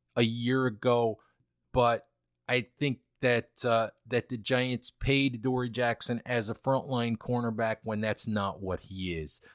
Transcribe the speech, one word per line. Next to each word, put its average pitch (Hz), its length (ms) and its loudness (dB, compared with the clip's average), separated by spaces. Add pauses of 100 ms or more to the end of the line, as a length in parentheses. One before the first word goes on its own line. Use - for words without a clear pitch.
(140)
a 120 80 4
year 120 440 0
ago, 117 520 2 (540)
but 117 340 2 (420)
I 123 200 0 (100)
think 143 220 -2 (200)
that, 123 440 0
uh, 113 240 4 (180)
that 117 220 -2
the 123 100 -6
Giants 127 520 0
paid 135 520 0
Dory 127 260 0
Jackson 120 560 -2
as 117 240 -2
a 113 60 -4
frontline 123 640 0
cornerback 117 640 -2
when 110 180 -4
that's 107 280 -2
not 101 340 -2
what 92 180 -4
he 92 340 -6
is. 78 280 -6 (120)